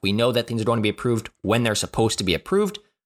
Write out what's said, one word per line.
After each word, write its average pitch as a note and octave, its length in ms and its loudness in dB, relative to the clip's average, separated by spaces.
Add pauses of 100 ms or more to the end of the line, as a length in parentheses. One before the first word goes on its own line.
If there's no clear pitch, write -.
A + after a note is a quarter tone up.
we G2 100 0
know A#2 200 2
that A#2 140 0
things A2+ 160 -4
are - 20 -4
going A#2 140 0
to A2 40 0
be G#2+ 60 2
approved A2+ 400 -2 (140)
when A2 200 2
they're A2 120 0
supposed A2 440 0
to G2+ 60 -2
be F2+ 80 2
approved, C3+ 460 -2 (280)